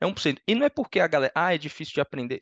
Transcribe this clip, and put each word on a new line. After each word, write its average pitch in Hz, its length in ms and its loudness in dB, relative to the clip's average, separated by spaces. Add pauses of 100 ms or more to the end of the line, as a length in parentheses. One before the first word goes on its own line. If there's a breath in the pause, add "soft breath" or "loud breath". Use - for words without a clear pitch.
É - 60 0
um 190 60 0
por - 80 -10
cento. 139 260 0
E 214 80 2
não 277 120 2
é 285 40 2
porque 214 300 -2
a 170 60 4
galera, 143 280 2
"Ah, 175 200 2
é 156 40 0
difícil 151 360 -12
de 147 60 0
aprender." 131 420 -4